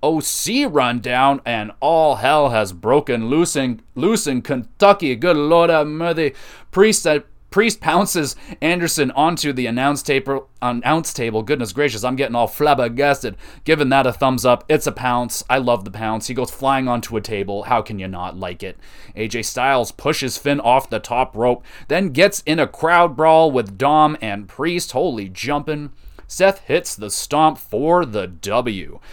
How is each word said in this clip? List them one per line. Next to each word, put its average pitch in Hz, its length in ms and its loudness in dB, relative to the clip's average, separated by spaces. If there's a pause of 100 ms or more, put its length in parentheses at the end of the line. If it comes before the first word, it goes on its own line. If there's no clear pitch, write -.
O 156 160 2
C - 460 -2
rundown, 131 800 2
and 110 340 -4
all 156 380 4
hell 139 320 4
has 107 240 0
broken 117 560 0
loose 165 260 0
in, 127 260 -2 (140)
loose 190 320 0
in 131 140 -2
Kentucky. 139 720 2
Good 160 220 2
Lord 170 320 4
Almighty. 156 640 0 (360)
Priest, 208 380 4
uh, 151 140 2 (280)
Priest 220 300 2
pounces 165 560 0 (260)
Anderson 165 500 0
onto 151 420 0
the 123 140 -4
announce 135 360 -2
table, 135 460 -2 (120)
announce 123 520 -2
table. 113 300 -2
Goodness 120 280 -2
gracious, 113 320 -2
I'm 127 140 -2
getting 123 180 -2
all 120 100 2
flabbergasted. 131 920 0 (260)
Giving 151 240 2
that 135 180 4
a 127 60 0
thumbs 127 340 0
up. 123 220 4
It's 151 180 2
a 147 60 -2
pounce. 123 580 -4
I 131 100 2
love 120 260 0
the 98 60 -12
pounce. 110 360 -6
He 135 60 -8
goes 123 180 -4
flying 135 380 0
onto 117 260 -4
a 107 60 -4
table. 98 420 -6
How 117 180 -2
can 107 180 -10
you 95 100 -8
not 90 280 -10
like 90 260 -10
it? 95 140 -12 (380)
A 110 140 -6
J 113 140 -6
Styles 127 500 0
pushes 147 440 -4
Finn 143 220 -2
off 127 300 2
the 110 100 -2
top 123 380 -2
rope, 120 260 0 (240)
then 185 220 0
gets 175 320 2
in 160 180 -2
a 143 80 2
crowd 170 480 2
brawl 160 340 6
with 110 280 -2
Dom 151 420 4
and 104 300 -8
Priest. 170 420 -4
Holy 127 380 -2
jumping. 147 640 -6 (360)
Seth 190 360 2
hits 170 280 -2
the 104 160 -10
stomp 151 480 2
for 160 480 0
the 104 220 -4
W. 98 720 -4 (140)